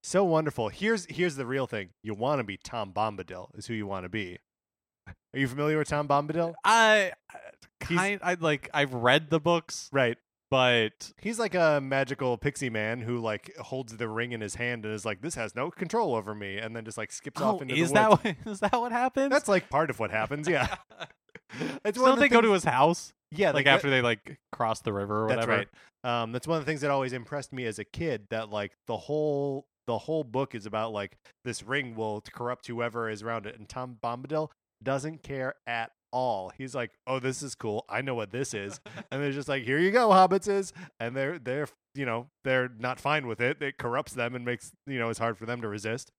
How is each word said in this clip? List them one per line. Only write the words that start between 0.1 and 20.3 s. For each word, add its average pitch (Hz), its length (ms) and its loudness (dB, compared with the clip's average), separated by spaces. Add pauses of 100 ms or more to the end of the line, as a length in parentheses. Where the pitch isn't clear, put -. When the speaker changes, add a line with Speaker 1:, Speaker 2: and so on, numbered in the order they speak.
Speaker 1:
wonderful. 156 440 2
Here's, 208 380 0
here's 156 300 -2
the 131 100 -6
real 131 200 -2
thing. 98 240 -6 (120)
You 107 120 -6
wanna 127 300 0
be 98 140 -8
Tom 104 340 -8
Bombadil 95 640 -4
is 107 100 -14
who 117 80 -4
you 107 120 -4
wanna 95 220 -6
be. 92 300 -6 (720)
Are - 300 -14
you 135 100 2
familiar 147 300 0
with 147 100 -2
Tom 147 200 0
Bombadil? 156 460 2 (100)
Speaker 2:
I, 214 480 6 (220)
uh, - 40 -14 (500)
Speaker 1:
He's 170 100 4
Speaker 2:
kind, 196 240 0
I, 180 120 2
like, 156 400 0
I've 139 200 2
read 135 360 4
the 160 100 4
books. 170 520 0
Speaker 1:
Right. 123 260 2 (320)
Speaker 2:
But 123 600 4 (100)
Speaker 1:
He's 220 160 -4
like 208 160 0
a 156 280 6
magical 135 540 0
pixie 135 320 -2
man 110 320 -2
who, 120 180 -4
like, 110 380 -4
holds 120 400 -10
the 117 120 -4
ring 117 240 -4
in 113 100 -6
his 104 140 -8
hand 120 280 -4
and 107 80 -4
is 107 140 -6
like, 104 160 -4
"This 165 140 -6
has 110 180 -6
no 139 160 -4
control 190 440 -2
over 107 200 -4
me," 101 240 -8
and 113 180 -8
then 113 80 -8
just, 110 140 -12
like, 107 120 -8
skips - 300 -12
Speaker 2:
Oh, 214 140 2
Speaker 1:
off 170 80 -6
into 131 120 -6
Speaker 2:
is 165 140 2
Speaker 1:
the 139 60 -2
Speaker 2:
that 214 160 6
Speaker 1:
woods. - 120 6
Speaker 2:
what, 196 180 -4
<laughs> - 120 -14
is 196 80 -8
that 202 180 2
what 233 140 -2
happens? 262 380 0
Speaker 1:
That's, 277 180 2
like, 190 220 2
part 151 180 2
of 117 100 -6
what 107 120 -2
happens, 123 360 -2